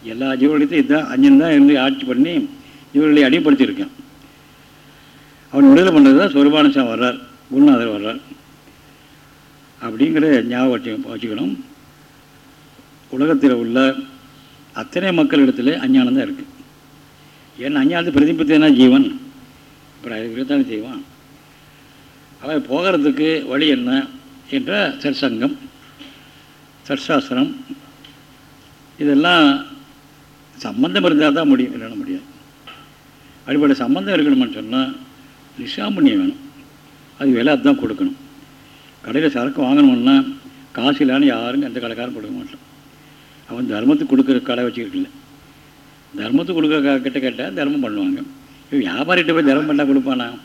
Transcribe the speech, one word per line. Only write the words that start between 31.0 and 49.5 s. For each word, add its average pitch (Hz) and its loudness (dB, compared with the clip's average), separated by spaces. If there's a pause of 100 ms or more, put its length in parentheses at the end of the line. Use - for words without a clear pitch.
இருந்தால் 151 2
தான் 147 2
முடியும், 123 0
இல்லைன்னா 113 -12
முடியாது. - -10 (1160)
அப்படிப்பட்ட 139 0 (100)
சம்பந்தம் 185 -2
இருக்கணும்னு 143 0
சொன்னா 113 -4 (800)
நிஷ்காமண்யம் 180 -2
வேணும். - -4 (800)
அது 135 0
விலை 135 2 (140)
தான் 143 2
கொடுக்கணும். - -4 (880)
கடையில் 139 -2
சரக்கு 135 -4
வாங்கணும்னா 131 4 (640)
காசு 139 -2
இல்லைன்னு 139 2
யாரும் 123 -4
எந்த 120 -10
கடைக்காரும் 117 -10
கொடுக்க 107 -12
மாட்டோம். - -16 (840)
அவன் 120 -8
தர்மத்துக்கு 139 0
கொடுக்குற 131 2 (120)
கடை 123 -4
வச்சுக்கிட்டு 117 -8
இல்லை. 139 -8 (1080)
தர்மத்துக்கு 160 -2
கொடுக்குற 156 0
க-, 139 0
கிட்ட 135 -6
கேட்டால் 131 -8
தர்மம் 143 -4
பண்ணுவாங்க. 113 -4 (480)
இவன் 139 -2
வியாபாரிகிட்ட 165 -2
போய் 147 2
தர்மம் 151 0